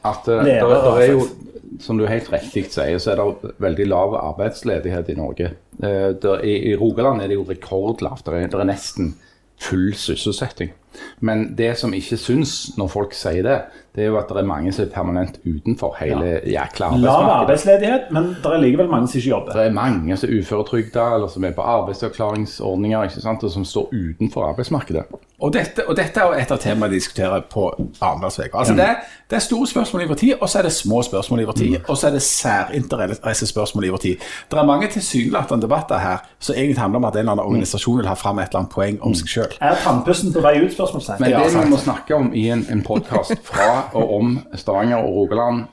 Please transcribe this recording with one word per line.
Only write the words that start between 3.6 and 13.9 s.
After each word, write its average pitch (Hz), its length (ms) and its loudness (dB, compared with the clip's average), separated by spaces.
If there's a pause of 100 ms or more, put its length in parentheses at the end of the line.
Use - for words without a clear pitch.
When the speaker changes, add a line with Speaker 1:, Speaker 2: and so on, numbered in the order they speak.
Speaker 1:
veldig 98 280 0
lav 95 260 2
arbeidsledighet 87 960 -4
i 73 40 -4
Norge. 78 360 -4 (320)
Eh, 98 300 0 (100)
der, 98 200 2
i, 104 300 0
i 101 40 2
Rogaland 113 440 2
er 95 80 -4
det 101 80 0
jo 98 80 -4
rekordlavt. 95 800 -4
Der 78 80 -4
er, 87 140 -2
der 95 140 -2
er 101 40 0
nesten 95 500 -2 (460)
full 92 340 0
sysselsetting. - 760 -4 (500)
Men 110 360 -2
det 117 220 0
som 113 160 -2
ikke 95 240 -4
syns - 580 -2
når 98 140 -2
folk 101 240 -4
sier 90 280 -2
det, 131 180 2 (340)